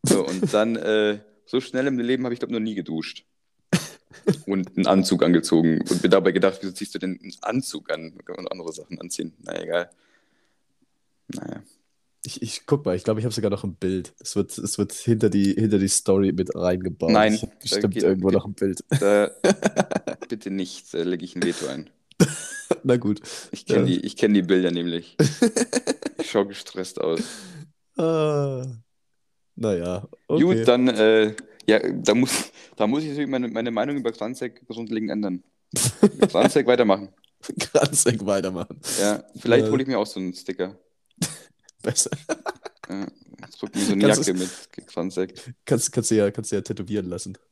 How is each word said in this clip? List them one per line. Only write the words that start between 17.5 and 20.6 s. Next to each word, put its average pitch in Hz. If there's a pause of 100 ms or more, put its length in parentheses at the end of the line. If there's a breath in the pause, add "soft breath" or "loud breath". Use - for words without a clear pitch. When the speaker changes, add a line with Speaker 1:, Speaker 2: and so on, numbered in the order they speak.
Speaker 1:
da -
Speaker 2:
bestimmt 101
Speaker 1:
geht, 113
Speaker 2:
irgendwo 95
Speaker 1:
geht, 95
Speaker 2:
noch -
ein 104
Bild. 98 (160)
Speaker 1:
da, 104 (460)
Speaker 2:
<laughs> -
Speaker 1:
bitte 104
nicht, 95